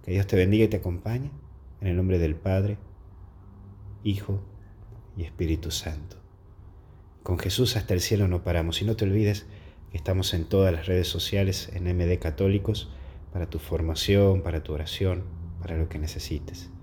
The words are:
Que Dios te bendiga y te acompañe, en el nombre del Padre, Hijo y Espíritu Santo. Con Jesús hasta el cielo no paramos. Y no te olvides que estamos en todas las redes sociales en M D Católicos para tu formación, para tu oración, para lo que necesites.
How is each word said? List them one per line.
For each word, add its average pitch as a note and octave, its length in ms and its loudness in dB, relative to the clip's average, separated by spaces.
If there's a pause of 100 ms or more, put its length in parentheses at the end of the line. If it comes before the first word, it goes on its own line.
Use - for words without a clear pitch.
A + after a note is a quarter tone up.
Que F#2 80 -4
Dios G2 160 2
te G#2 80 4
bendiga G2+ 280 8
y G#2 40 4
te G#2 80 0
acompañe, A2 560 -4 (480)
en F#2+ 80 -2
el F2 80 2
nombre F#2 240 4
del D#2+ 160 2
Padre, G2 420 0 (1300)
Hijo G2 360 -2 (760)
y E2+ 80 -6
Espíritu D#2 460 -2
Santo. D2+ 460 -8 (1040)
Con F2+ 160 0
Jesús G#2 380 0
hasta G2 180 0
el F2+ 60 2
cielo G2+ 280 2
no F2+ 160 0
paramos. E2+ 380 0
Y - 20 0
no G#2+ 120 0
te - 80 0
olvides G#2 420 2 (440)
que - 60 -8
estamos F#2 380 0
en E2 100 0
todas F#2+ 280 6
las D#2+ 140 -2
redes F#2 200 4
sociales F#2+ 680 -2
en F2 140 -4
M F2 200 2
D F2 120 4
Católicos G2 720 0 (420)
para E2+ 180 -4
tu D#2+ 80 -6
formación, F#2 840 4
para D#2+ 200 -2
tu E2 100 -8
oración, F2 520 -2 (360)
para E2+ 160 -6
lo E2 120 0
que - 100 -8
necesites. - 720 -6 (120)